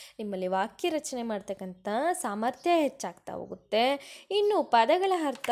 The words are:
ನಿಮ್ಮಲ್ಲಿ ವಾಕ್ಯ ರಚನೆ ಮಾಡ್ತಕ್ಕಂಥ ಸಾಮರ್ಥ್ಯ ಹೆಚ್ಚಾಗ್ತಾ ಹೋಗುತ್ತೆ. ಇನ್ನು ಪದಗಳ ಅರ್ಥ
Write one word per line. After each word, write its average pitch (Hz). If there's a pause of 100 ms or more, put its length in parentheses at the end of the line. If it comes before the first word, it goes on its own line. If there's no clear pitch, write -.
(200)
ನಿಮ್ಮಲ್ಲಿ 196
ವಾಕ್ಯ 190
ರಚನೆ 285
ಮಾಡ್ತಕ್ಕಂಥ 196 (240)
ಸಾಮರ್ಥ್ಯ 247 (100)
ಹೆಚ್ಚಾಗ್ತಾ -
ಹೋಗುತ್ತೆ. 208 (460)
ಇನ್ನು 415
ಪದಗಳ 320 (140)
ಅರ್ಥ 254